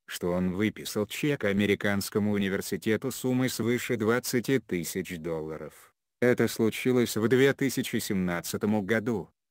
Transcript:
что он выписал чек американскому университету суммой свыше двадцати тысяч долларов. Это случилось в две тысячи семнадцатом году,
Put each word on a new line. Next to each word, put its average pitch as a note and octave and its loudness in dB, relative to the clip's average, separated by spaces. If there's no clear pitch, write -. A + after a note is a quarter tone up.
что - -4
он F2+ 0
выписал G#2 -2
чек - -2
американскому G2+ 2
университету G2+ -2
суммой B2+ 0
свыше A#2+ -2
двадцати A#2+ 0
тысяч F2+ -6
долларов. D#2 -8
Это A#2+ 4
случилось A#2 2
в A2+ 2
две C3 6
тысячи B2+ -2
семнадцатом G2 0
году, G#2+ -2